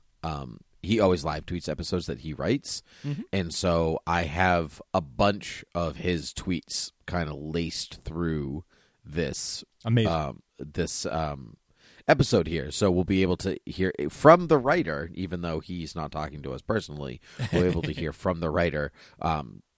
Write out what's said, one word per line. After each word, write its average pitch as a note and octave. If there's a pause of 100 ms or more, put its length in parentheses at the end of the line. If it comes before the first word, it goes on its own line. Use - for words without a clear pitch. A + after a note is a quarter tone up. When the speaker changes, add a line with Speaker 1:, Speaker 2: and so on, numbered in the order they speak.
(220)
Speaker 1:
um, C#2 (220)
he G#2
always F2+
live D#2
tweets F2
episodes E2
that C#2
he D#2+
writes. F2+ (220)
Speaker 2:
Mm-hmm. C#3+ (100)
Speaker 1:
And F2+
so E2
I E2+
have E2+ (140)
a F#2+
bunch G2+ (100)
of E2
his E2+
tweets - (140)
kinda E2
laced D#2
through D#2 (400)
this, - (200)
Speaker 2:
Amazing. A2+
Speaker 1:
um, D2+ (160)
this, D2+
um, C#2+ (500)
episode G2+
here. D2+
So G2
we'll F2+
be F#2+
able F2+
to F#2+ (100)
hear F#2 (160)
from E3+
the D#3
writer, G#2
even F2
though E2
he's E2+
not D2+
talking D2+
to C#2
us C2+
personally, D2 (320)
we're F2+
able E2
to D2
Speaker 2:
<laughs> -
Speaker 1:
hear D2+
from F2
the E2
writer, D2+ (320)
um, C#2+ (160)